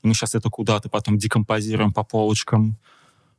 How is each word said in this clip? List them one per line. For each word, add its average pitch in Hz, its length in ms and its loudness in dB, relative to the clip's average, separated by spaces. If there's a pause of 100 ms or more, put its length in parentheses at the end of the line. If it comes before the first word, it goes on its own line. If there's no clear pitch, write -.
И 117 60 2
мы 113 60 4
щас - 200 -4
это 110 140 -2
куда-то 104 400 -2
потом 104 300 0
декомпозируем 107 720 0
по 107 100 -2
полочкам. 107 760 0 (600)